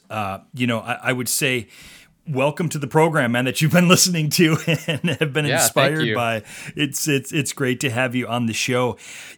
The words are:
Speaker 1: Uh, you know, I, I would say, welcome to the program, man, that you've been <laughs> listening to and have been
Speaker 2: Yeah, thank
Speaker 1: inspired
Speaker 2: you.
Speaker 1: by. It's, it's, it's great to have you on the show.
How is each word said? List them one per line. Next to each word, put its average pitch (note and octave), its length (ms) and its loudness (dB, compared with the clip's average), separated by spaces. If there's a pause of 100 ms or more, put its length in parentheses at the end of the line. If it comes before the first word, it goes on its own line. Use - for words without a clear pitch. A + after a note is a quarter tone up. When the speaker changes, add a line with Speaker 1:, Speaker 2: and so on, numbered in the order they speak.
Speaker 1:
Uh, G2+ 300 -6 (140)
you B2 140 0
know, A#2 140 0
I, A#2 220 -6
I B2 100 0
would B2 160 -4
say, B2+ 400 -2 (580)
welcome D3 400 0
to D3+ 120 -6
the C#3 80 -6
program, D3+ 460 2
man, B2 120 0
that B2+ 160 -2
you've D#3 100 4
been F3 160 6
<laughs> - 0 -
listening E3+ 440 4
to D#3+ 260 4 (300)
and E3 320 -2
have D3+ 120 0
been D3+ 140 -2
Speaker 2:
Yeah, C#3+ 140 0
thank C#3 320 2
Speaker 1:
inspired D#3 160 -2
Speaker 2:
you. G#2+ 80 -2
Speaker 1:
by. A2+ 260 0 (340)
It's, D3 320 -4
it's, C#3 240 0
it's C#3+ 220 -2
great B2+ 280 -2
to C#3 100 0
have B2 240 -2
you A#2+ 120 -2
on A#2 200 -2
the A2+ 60 -2
show. B2 440 -2 (400)